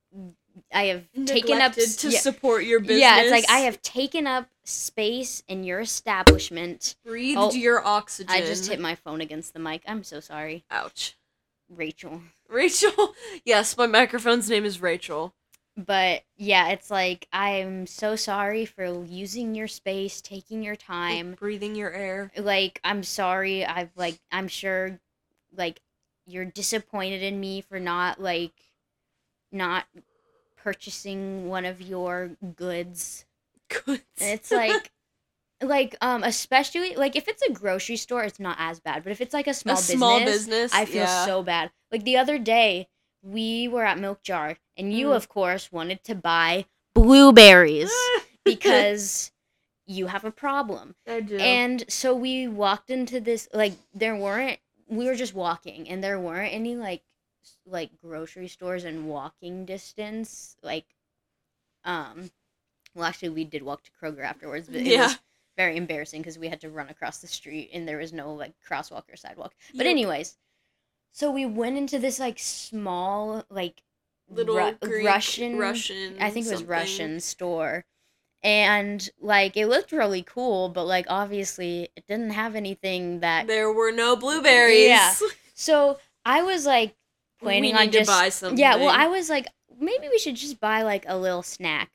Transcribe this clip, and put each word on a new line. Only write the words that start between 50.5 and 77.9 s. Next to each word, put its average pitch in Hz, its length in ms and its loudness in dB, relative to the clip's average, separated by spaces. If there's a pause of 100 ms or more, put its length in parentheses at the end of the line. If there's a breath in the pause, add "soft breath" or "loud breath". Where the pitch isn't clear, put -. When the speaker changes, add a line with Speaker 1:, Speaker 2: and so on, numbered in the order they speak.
Speaker 2:
I 233 140 -6
do. 208 180 -8
Speaker 1:
And 247 500 0
so 262 260 -2
we 262 320 -4
walked 208 420 -2
into 254 300 -6
this, 226 340 -6
like, 208 200 0 (200)
there 220 220 -4
weren't, 208 440 -4 (280)
we 226 200 -4
were 262 80 -2
just 226 180 -6
walking, 170 560 -8
and 185 140 -10
there 196 160 -4
weren't 180 340 -6
any, 226 220 -8
like, 196 260 -10 (420)
s-, - 220 -20
like, 180 240 -10 (120)
grocery 165 460 -14
stores 180 380 -10
in 160 220 -10
walking 175 580 -12
distance. 214 960 -14
Like, - 240 -10 (1000)
um, 170 460 -10 (640)
well, 170 100 -8
actually, 175 240 -8
we 160 140 -8
did 147 200 -10
walk 143 200 -12
to - 80 -20 (100)
Kroger 151 220 -10
afterwards, 151 440 -12
but - 100 -12
it 247 100 -4
Speaker 2:
Yeah. 254 200 6
Speaker 1:
was 160 120 -2 (380)
very 175 200 0
embarrassing 160 460 -8
'cause 160 140 -14
we 165 120 -10
had 156 120 -10
to 160 80 -16
run 151 200 -12
across 147 300 -12
the 175 80 -20
street, 151 460 -14
and 165 140 -10
there 151 100 -8
was 160 160 -12
no, 151 200 -12
like, 151 200 -14 (140)
crosswalk - 440 -10
or - 60 -20
sidewalk. - 380 -18 (180 soft breath)
But 262 120 -4
Speaker 2:
Yep. 359 60 2
Speaker 1:
anyways, 185 460 -4 (760)
so 294 200 -4
we 269 140 -4
went 233 320 -4
into 277 220 -4
this, 254 200 -4
like, 247 200 -8
small, 208 1080 -8
like, 185 340 -10 (460)
Speaker 2:
Little 185 280 -2
Speaker 1:
Ru-, 208 240 -2
Speaker 2:
Greek, 214 240 -4
Speaker 1:
Russian, 226 520 0
Speaker 2:
Russian 196 640 -6
Speaker 1:
I 208 100 -2
think 226 160 -8
it - 20 -6
was 185 100 -4
Speaker 2:
something. 170 100 -12
Speaker 1:
Russian 170 520 -6
store. 165 640 -6 (580)